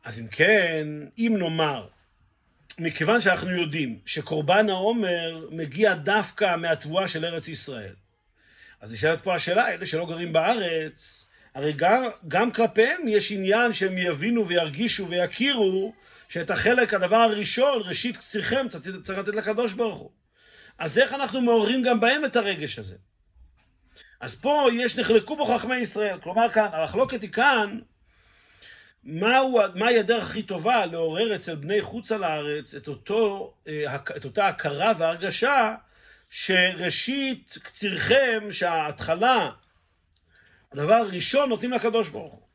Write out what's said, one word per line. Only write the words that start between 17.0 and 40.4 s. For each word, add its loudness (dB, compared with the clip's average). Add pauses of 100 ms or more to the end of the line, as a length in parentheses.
הראשון, 4
ראשית -6
קצירכם, -2
צריך, -12 (160)
צריך -8
לתת -6
לקדוש -2
ברוך -4
הוא. -20 (680)
אז -2
איך 4
אנחנו -4
מעוררים 4
גם 2
בהם 2
את -6
הרגש -2
הזה? -14 (1200)
אז -12
פה 2
יש, -2
נחלקו 2
בו 0
חכמי 0
ישראל. -4
כלומר, 0
כאן, 4
המחלוקת -2
היא -10
כאן, 2 (1200)
מהו, 2 (160)
מהי 4
הדרך 0
הכי -6
טובה 0
לעורר -2
אצל -8
בני -2
חוץ -10
על -2
הארץ -4
את -14
אותו, -2 (140)
אה, -6
הק-, -10
את -12
אותה 0
הכרה 0
והרגשה 0 (540)
שראשית -2
קצירכם, 0
שההתחלה, 0 (1200)